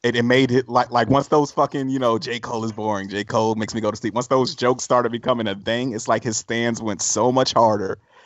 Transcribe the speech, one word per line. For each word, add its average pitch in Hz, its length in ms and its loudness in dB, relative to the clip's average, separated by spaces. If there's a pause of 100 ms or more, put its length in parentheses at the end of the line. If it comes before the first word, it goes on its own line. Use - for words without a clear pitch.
it, 120 120 0
it 120 80 2
made 127 280 4
it, 123 180 2
like, 120 220 0
like, 120 180 2
once 139 180 4
those 151 240 2
fucking, 139 380 -2
you 135 80 -2
know, 117 220 2
"J. 120 200 -6
Cole 117 240 -6
is 113 80 -4
boring, 104 380 -4
J. 101 140 -4
Cole 110 320 0
makes 107 180 -4
me 113 80 -4
go 107 80 0
to 107 80 -6
sleep," 107 160 -4
once 120 140 -4
those 131 260 0
jokes 123 300 0
started 120 280 2
becoming 120 360 -2
a 98 80 -2
thing, 117 380 -4
it's 113 140 -8
like 110 160 0
his 110 140 -4
stans 117 460 -2
went 104 180 -4
so 120 300 0
much 131 220 2
harder. 107 440 2 (280)